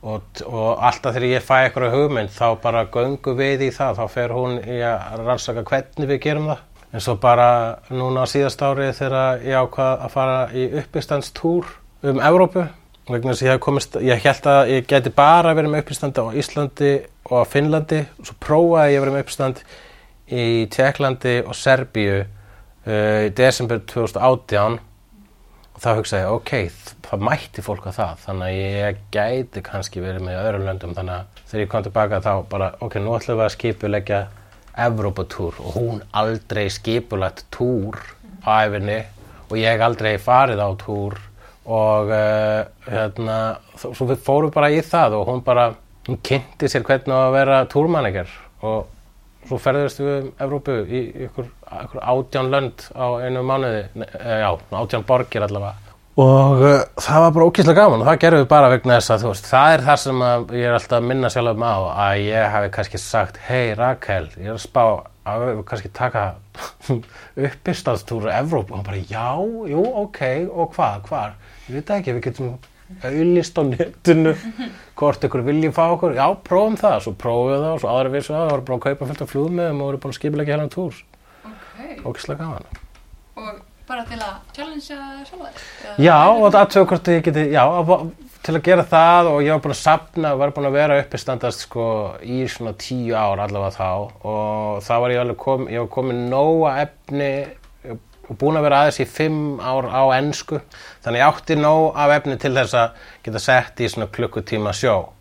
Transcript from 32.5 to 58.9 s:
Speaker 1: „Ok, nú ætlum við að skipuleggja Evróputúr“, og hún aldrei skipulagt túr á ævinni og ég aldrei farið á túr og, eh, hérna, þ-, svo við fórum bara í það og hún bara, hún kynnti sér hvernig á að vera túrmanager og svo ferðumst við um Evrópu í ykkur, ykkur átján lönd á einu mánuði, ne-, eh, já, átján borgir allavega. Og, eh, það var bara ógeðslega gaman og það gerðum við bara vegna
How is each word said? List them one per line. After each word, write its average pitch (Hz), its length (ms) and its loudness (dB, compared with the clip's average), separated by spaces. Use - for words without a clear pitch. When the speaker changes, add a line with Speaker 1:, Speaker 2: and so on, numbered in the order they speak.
Speaker 1:
„Ok, 110 160 -10
nú 110 220 -4
ætlum 113 220 -4
við 110 60 2
að 104 120 -4
skipuleggja 104 640 -4
Evróputúr“, 101 840 -4
og - 160 -10
hún 117 260 -4
aldrei 107 560 -2
skipulagt 107 840 -4
túr 113 480 -4
á 110 240 2
ævinni 104 380 -4
og 110 80 -4
ég 113 240 2
aldrei 110 360 0
farið 123 420 2
á 101 160 0
túr 101 420 -8
og, 107 460 2
eh, 107 540 0
hérna, 110 680 -4
þ-, 120 180 -12
svo 127 120 -2
við 120 100 0
fórum 151 340 0
bara 147 180 2
í 156 120 2
það 156 320 2
og 104 140 -2
hún 123 160 -4
bara, 120 320 2
hún 123 100 -6
kynnti - 500 -4
sér 123 160 -2
hvernig 135 300 0
á 131 160 4
að - 40 2
vera 135 320 4
túrmanager 139 600 0
og 110 260 -4
svo 127 100 -6
ferðumst 139 420 -2
við 143 240 -2
um 135 160 -14
Evrópu 139 360 -4
í 123 120 -6
ykkur, 123 200 -10
ykkur - 180 -12
átján 127 480 -2
lönd 135 420 -2
á 127 140 -6
einu 127 220 -4
mánuði, 127 420 -2
ne-, 110 140 -12
eh, 110 220 -2
já, 92 160 0
átján 107 340 -4
borgir 123 380 0
allavega. 101 320 -6
Og, 135 440 8
eh, 139 220 6
það 156 260 2
var 165 100 8
bara 165 140 6
ógeðslega 170 300 6
gaman 165 260 8
og 123 60 4
það 156 120 4
gerðum 165 240 6
við 123 40 2
bara 143 220 8
vegna 123 300 4